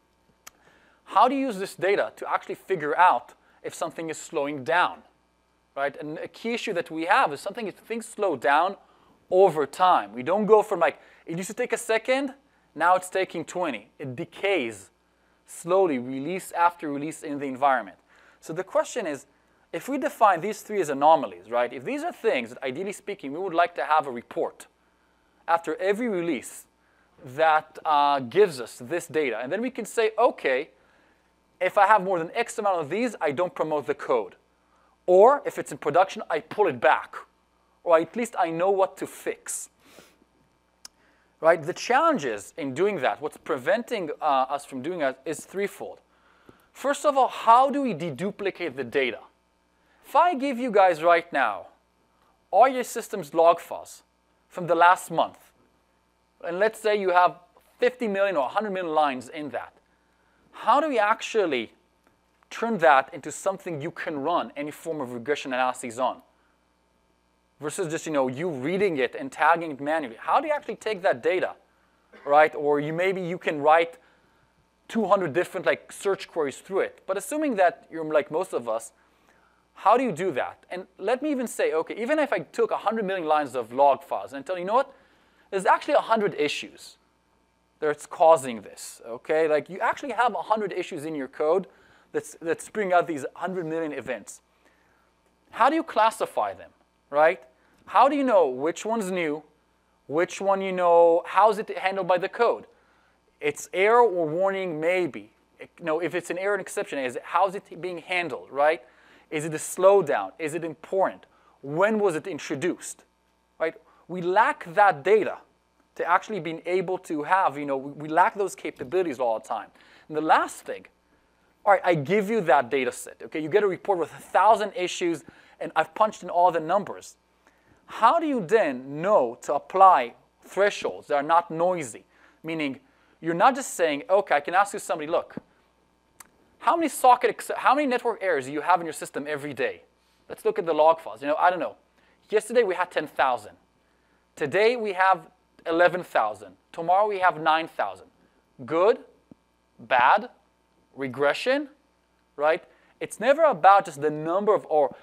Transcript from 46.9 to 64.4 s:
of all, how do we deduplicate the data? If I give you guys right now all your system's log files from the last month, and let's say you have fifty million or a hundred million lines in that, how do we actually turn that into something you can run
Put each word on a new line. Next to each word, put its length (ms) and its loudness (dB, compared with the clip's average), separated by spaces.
of 100 2
all, 120 4
how 420 4
do 120 -2
we 120 -2
deduplicate 800 -6
the 80 -6
data? 380 -2
If 120 -6
I 180 6
give 240 -4
you 140 -4
guys 280 6
right 320 2
now 360 -2
all 160 6
your 160 -2
system's 520 -10
log 260 4
files 420 -16
from 180 -10
the 80 2
last 380 4
month, 400 -4
and 140 -6
let's 220 0
say 160 0
you 140 0
have 280 4
fifty 300 0
million 280 0
or 100 0
a 20 -8
hundred 240 -4
million 220 -6
lines 340 0
in 220 -12
that, 240 -10
how 300 2
do 80 -2
we 100 0
actually 720 0
turn 280 -4
that 360 4
into 160 -12
something 500 -6
you 120 -8
can 300 -8
run 340 -2